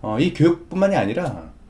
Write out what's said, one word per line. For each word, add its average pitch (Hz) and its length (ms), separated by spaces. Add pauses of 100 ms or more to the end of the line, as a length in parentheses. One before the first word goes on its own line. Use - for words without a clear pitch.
어, 107 200
이 170 120
교육뿐만이 175 600
아니라 110 560 (180)